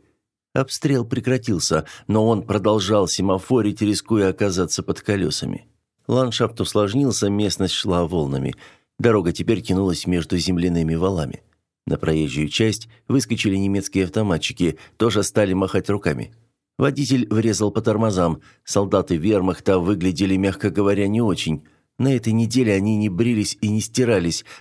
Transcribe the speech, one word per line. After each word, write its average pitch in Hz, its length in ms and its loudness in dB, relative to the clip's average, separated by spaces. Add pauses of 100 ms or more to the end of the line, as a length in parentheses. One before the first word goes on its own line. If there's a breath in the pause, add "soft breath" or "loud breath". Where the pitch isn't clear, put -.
(540)
Обстрел 135 520 0
прекратился, 113 800 -2 (220 loud breath)
но 107 180 4
он 110 180 2
продолжал 104 640 2
семафорить, 98 760 0
рискуя 104 480 2
оказаться 92 520 -2
под - 200 -6
колёсами. 90 680 -4 (400)
Ландшафт 117 540 0
усложнился, 104 680 0
местность 101 440 -2
шла 87 340 0
волнами. 69 480 -2 (440 loud breath)
Дорога 107 320 4
теперь 92 300 -2
тянулась 92 460 0
между 90 300 -2
земляными 85 580 0
валами. 82 480 -2 (420)
На - 120 -2
проезжую 76 520 -2
часть 110 400 -2 (180 soft breath)
выскочили 113 480 0
немецкие 98 500 -2
автоматчики, 90 720 -2 (200 loud breath)
тоже 110 260 0
стали 98 300 0
махать 95 360 -2
руками. 80 440 -4 (440)
Водитель 131 520 0
врезал 107 420 0
по 104 100 -2
тормозам. 98 600 0 (220 soft breath)
Солдаты 95 540 2
вермахта 92 640 2
выглядели, 92 560 0
мягко 98 340 0
говоря, 101 380 0
не 110 140 0
очень. 80 420 -2 (340 soft breath)
На 131 180 2
этой 117 180 0
неделе 113 400 2
они 104 240 2
не 107 120 0
брились 107 520 0
и 107 80 0
не 107 120 0
стирались, 104 640 0 (160 loud breath)